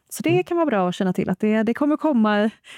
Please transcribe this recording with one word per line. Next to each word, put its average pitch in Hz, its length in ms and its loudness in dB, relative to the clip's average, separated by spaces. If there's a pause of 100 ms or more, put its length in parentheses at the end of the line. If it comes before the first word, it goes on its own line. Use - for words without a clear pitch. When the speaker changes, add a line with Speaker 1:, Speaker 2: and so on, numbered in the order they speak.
Speaker 1:
Så - 140 -10
det 311 60 0
Speaker 2:
Mm. 359 140 2
Speaker 1:
kan 349 140 -4
vara 330 80 2
bra 196 240 0
att 175 60 -4
känna 185 180 -2
till - 160 -2
att 185 100 -4
det, 214 240 0
det 226 100 0
kommer 294 240 0
komma. 220 520 2 (280)